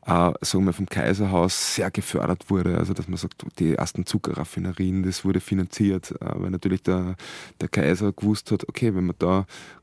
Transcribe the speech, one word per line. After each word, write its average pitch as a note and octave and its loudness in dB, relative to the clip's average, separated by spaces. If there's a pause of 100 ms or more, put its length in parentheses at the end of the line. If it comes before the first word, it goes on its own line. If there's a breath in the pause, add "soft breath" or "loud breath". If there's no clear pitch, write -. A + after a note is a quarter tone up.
äh, F2 4 (100)
sagen G2 2
wir, F2 2
vom G2 -4
Kaiserhaus F#2+ 2
sehr F#2 0
gefördert - -2
wurde. F2+ 2
Also E2+ 0
dass D#2+ -4
man F2 -4
sagt, - -10 (120)
die D#2+ 4
ersten - -2
Zuckerraffinerien, F#2 -2
das F#2 -2
wurde G2 2
finanziert, F#2+ 0
äh, - -10 (100)
weil F#2 -4
natürlich F#2 0
der, F#2 0 (460 loud breath)
der E2 -2
Kaiser F#2 2
gewusst G#2 0
hat, G2+ 0
okay, A2+ 0
wenn F#2 0
wir F2 -2
da F#2 2 (380 loud breath)